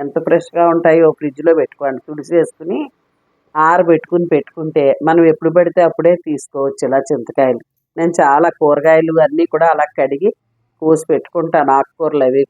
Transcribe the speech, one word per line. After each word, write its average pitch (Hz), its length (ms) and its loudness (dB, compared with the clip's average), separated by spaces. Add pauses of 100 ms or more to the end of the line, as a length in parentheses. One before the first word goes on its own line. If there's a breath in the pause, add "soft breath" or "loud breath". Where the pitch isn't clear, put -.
ఎంత 143 140 -8 (120)
ఫ్రెష్గా 170 360 0 (100)
ఉంటాయో 165 340 4 (120)
ఫ్రిడ్జ్లో 151 400 -2
పెట్టుకోండి. 131 480 -6
తుడిచేసుకుని 160 720 -4 (880)
ఆరబెట్టుకుని 170 680 0
పెట్టుకుంటే 156 520 -4 (220)
మనం 170 240 4
ఎప్పుడు 160 260 -2
పడితే 175 320 2
అప్పుడే 165 240 0 (140)
తీసుకోవచ్చు 139 600 -6
ఇలా 131 120 0 (100)
చింతకాయలు. 131 520 -2 (360)
నేను 170 240 -2
చాలా 151 280 4 (100)
కూరగాయలు 160 540 2 (120)
అన్నీ 156 280 0
కూడా 165 200 2
అలా 147 120 -2 (120)
కడిగి 143 320 -2 (520)
కోసి 160 300 0
పెట్టుకుంటాను, 151 680 -2
ఆకుకూరలు 143 500 -2
అవి 135 220 0